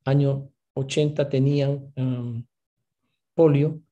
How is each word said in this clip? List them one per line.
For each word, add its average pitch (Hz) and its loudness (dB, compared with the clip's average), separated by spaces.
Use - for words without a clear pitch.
año 139 0
ochenta 147 -2
tenían, 139 0
em, 123 -6
polio, 156 4